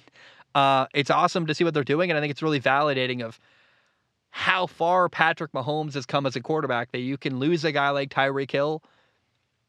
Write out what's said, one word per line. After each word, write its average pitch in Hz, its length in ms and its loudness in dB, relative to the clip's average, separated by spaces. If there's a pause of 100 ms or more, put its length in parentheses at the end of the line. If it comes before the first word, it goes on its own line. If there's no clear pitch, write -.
(540)
Uh, 135 400 4
it's 143 160 0
awesome 165 380 2
to 151 80 -2
see - 80 0
what 170 100 0
they're 147 100 0
doing, 156 280 0
and 156 60 0
I 147 40 -2
think 151 80 -4
it's 143 140 -8
really 151 180 0
validating 131 640 0
of 113 160 -12 (880)
how 185 380 0
far 175 420 0
Patrick 160 420 2
Mahomes 147 440 -4
has 135 100 -8
come 143 220 0
as 123 80 -4
a 127 60 -6
quarterback, 131 500 -2
that 123 80 -4
you 131 180 -4
can 135 220 -4
lose 156 260 2
a 160 60 0
guy 143 180 2
like 139 220 -2
Tyreek 135 400 0
Hill, 147 320 -2 (840)